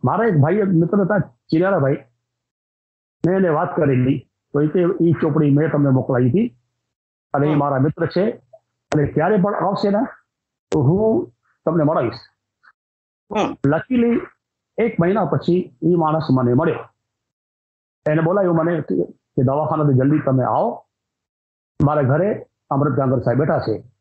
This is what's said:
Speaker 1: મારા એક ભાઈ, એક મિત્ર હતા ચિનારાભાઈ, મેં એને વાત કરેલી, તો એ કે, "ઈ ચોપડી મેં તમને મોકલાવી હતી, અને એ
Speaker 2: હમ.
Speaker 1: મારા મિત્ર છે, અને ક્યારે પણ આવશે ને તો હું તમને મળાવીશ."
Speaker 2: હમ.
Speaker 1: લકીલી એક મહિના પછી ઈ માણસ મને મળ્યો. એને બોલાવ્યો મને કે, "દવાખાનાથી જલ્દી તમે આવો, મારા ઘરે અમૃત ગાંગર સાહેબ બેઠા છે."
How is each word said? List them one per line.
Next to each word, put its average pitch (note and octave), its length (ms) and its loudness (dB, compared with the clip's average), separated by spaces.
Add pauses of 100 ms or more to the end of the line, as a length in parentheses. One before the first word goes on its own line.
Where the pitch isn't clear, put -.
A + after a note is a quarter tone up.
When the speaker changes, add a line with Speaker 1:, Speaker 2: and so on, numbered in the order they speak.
Speaker 1:
મારા F3 200 0
એક G#3+ 120 2
ભાઈ, D3+ 180 4
એક G#3 100 0
મિત્ર F3+ 360 2
હતા F3+ 180 0
ચિનારાભાઈ, D#3+ 760 -2 (1300)
મેં F3+ 100 0
એને F#3+ 120 2
વાત E3 280 -2
કરેલી, C#3 540 0 (220)
તો C#3+ 80 0
એ D3+ 60 2
કે, E3+ 380 0
"ઈ E3+ 80 4
ચોપડી D3+ 380 0
મેં D3+ 200 2
તમને D3 200 0
મોકલાવી B2+ 400 0
હતી, G#3+ 280 -2 (760)
અને C#3+ 120 0
એ D#3 60 0
Speaker 2:
હમ. D3 60 0
Speaker 1:
મારા C#3+ 200 0
મિત્ર D#3 280 -2
છે, G3 240 -2 (640)
અને D3 120 0
ક્યારે F3 300 0
પણ G3+ 180 0
આવશે G3 360 -2
ને G3+ 80 0 (720)
તો D3+ 120 0
હું G3+ 500 0 (340)
તમને D#3+ 180 0
મળાવીશ." D3 340 -2 (1160)
Speaker 2:
હમ. G3+ 200 -2 (100)
Speaker 1:
લકીલી A#3 540 0 (580)
એક - 220 -2
મહિના F#3 240 2
પછી E3+ 580 -2
ઈ E3 120 2
માણસ D#3+ 360 0
મને B2+ 240 2
મળ્યો. D3+ 240 0 (1300)
એને D#3 120 0
બોલાવ્યો F3+ 320 2
મને E3 260 0
કે, - 600 -4
"દવાખાનાથી D3 520 0
જલ્દી C#3 240 2
તમે C3 260 0
આવો, D3+ 420 -4 (1000)
મારા D3 180 2
ઘરે D3+ 440 0 (240)
અમૃત C#3 260 0
ગાંગર C3 240 0
સાહેબ A#2+ 180 -2
બેઠા D3+ 200 0
છે." A2 260 -6 (160)